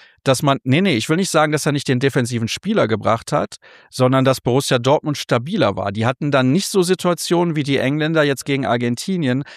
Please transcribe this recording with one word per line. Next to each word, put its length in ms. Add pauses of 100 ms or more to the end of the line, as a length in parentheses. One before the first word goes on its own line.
(220)
dass 200
man, 200
nee, 180
nee, 140
ich 140
will 80
nicht 140
sagen, 200
dass 160
er 60
nicht 160
den 100
defensiven 480
Spieler 400
gebracht 460
hat, 240 (340)
sondern 340
dass 160
Borussia 380
Dortmund 400
stabiler 560
war. 160
Die 160
hatten 240
dann 220
nicht 160
so 140
Situationen 760
wie 80
die 140
Engländer 440
jetzt 220
gegen 200
Argentinien, 800 (140)